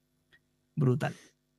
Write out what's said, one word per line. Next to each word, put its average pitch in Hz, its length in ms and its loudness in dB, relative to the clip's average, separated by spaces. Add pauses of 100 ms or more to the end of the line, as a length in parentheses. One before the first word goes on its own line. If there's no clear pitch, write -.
(760)
Brutal. 139 400 0 (440)